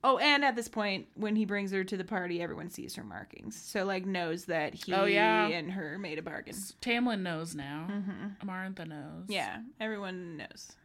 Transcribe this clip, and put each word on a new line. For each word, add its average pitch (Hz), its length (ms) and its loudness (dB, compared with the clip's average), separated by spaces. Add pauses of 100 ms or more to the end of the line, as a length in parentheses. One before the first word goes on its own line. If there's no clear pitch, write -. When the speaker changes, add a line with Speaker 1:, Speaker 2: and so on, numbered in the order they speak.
Speaker 1:
Oh, 262 160 6
and 285 260 6
at 254 120 6
this 233 100 -2
point, 202 480 0
when 214 220 2
he 220 80 6
brings 202 260 0
her 190 140 2
to 190 120 -2
the 185 60 -2
party, 175 400 0
everyone 170 280 -4
sees - 260 -10
her 190 80 -10
markings. 190 500 -10
So, - 300 -2
like, 190 200 0
knows 180 420 0
that 160 280 0
he - 180 -4
Speaker 2:
Oh, 196 120 6
yeah. 214 420 6
Speaker 1:
and 170 240 0
her 170 260 -4
made 170 220 -6
a 156 40 -6
bargain. - 340 -8
Speaker 2:
S-, 196 240 -8
Tamlin 240 420 2
knows 165 320 -2
now. 147 340 -6
Speaker 1:
Mm-hmm. 202 600 -4
Speaker 2:
Amarantha 185 380 -6
knows. 160 400 -10
Speaker 1:
Yeah, 180 300 -2 (200)
everyone 185 600 -4
knows. - 340 -12 (120)